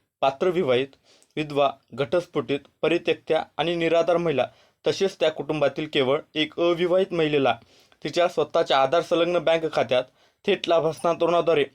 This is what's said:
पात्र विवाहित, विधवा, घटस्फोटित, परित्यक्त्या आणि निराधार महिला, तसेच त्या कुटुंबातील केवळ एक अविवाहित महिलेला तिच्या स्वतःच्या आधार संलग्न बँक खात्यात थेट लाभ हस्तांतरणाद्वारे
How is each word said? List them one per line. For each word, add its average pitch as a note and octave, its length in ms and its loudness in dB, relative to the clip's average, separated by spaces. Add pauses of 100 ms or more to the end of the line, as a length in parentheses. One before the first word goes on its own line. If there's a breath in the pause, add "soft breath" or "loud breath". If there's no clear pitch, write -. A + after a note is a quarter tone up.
(220)
पात्र C#3 260 0
विवाहित, C#3 400 0 (480 soft breath)
विधवा, D3 360 0 (220)
घटस्फोटित, C#3 680 -4 (220)
परित्यक्त्या D#3+ 600 -2 (140)
आणि E3+ 180 -2
निराधार E3 420 0
महिला, D3+ 300 -2 (400 soft breath)
तसेच F#3 320 -2
त्या D#3 120 2
कुटुंबातील D3 600 -2
केवळ C#3+ 260 2 (160)
एक D3+ 240 -4
अविवाहित F3 540 0
महिलेला D3 440 0 (460 soft breath)
तिच्या E3+ 240 0
स्वतःच्या E3 540 0
आधार C3+ 200 2
संलग्न E3+ 380 0
बँक D#3+ 340 0
खात्यात B2+ 300 0 (420 soft breath)
थेट G3+ 220 -2
लाभ E3 180 2
हस्तांतरणाद्वारे E3 880 0